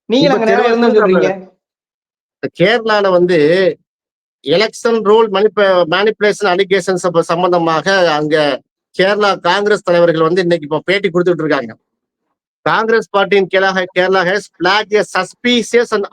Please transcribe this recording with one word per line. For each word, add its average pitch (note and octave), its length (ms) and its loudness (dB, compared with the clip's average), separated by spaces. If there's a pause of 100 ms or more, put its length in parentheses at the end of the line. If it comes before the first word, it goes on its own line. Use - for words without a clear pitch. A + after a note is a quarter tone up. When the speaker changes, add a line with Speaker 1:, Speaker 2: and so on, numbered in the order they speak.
Speaker 1:
நீங்க C4 200 2
Speaker 2:
இப்ப C4+ 120 2
Speaker 1:
அங்க A3+ 120 -2
நேரா A#3+ 120 0
Speaker 2:
தெளிவா A#3+ 100 0
Speaker 1:
இருந்து A3+ 280 2
சொல்றீங்க. F#3 320 0 (1040)
Speaker 2:
இந்த - 120 -10 (120)
கேரளால G#3+ 520 0
வந்து F3 280 2 (1040)
எலெக்ஷன் A3 540 0 (100)
ரோல் A3 220 4
மணிப்ப-, F#3+ 540 2 (100)
மேனிபுலேஷன் G#3 580 0
அலிகேஷன்ஸ் F#3+ 540 -2 (240)
சம்பந்தமாக E3+ 640 0 (240)
அங்க D3+ 160 -2 (600)
கேரளா G3+ 420 0
காங்கிரஸ் G3+ 480 -2
தலைவர்கள் E3+ 400 2
வந்து F3+ 140 0
இன்னைக்கு E3+ 260 -2
இப்ப D3+ 180 -4
பேட்டி G3 240 -2
கொடுத்துட்டு F3 340 -2
இருக்காங்க. C3+ 300 -4 (920)
காங்கிரஸ் A3 520 -2
பார்ட்டியின் G3 340 0
கீழாக F#3+ 340 0 (100)
கேரளா F#3 340 0
has G3 140 -4 (140)
flagged G3 380 -2
a G3+ 80 2 (120)
suspicious A#3 800 -2
and G3+ 180 -2